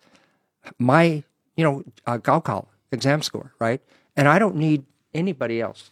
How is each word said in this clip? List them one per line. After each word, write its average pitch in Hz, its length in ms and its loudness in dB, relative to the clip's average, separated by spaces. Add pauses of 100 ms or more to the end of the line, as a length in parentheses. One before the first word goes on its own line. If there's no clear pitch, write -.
(800)
My, 151 440 2 (320)
you 165 80 0
know, 139 200 0 (240)
uh, 120 100 -4
Gaokao 127 480 0 (260)
exam 139 300 0
score, - 380 -10
right? 113 200 -2 (380)
And 143 100 4
I 160 120 6
don't 196 160 0
need 151 280 0 (300)
anybody 131 480 -4
else - 300 -10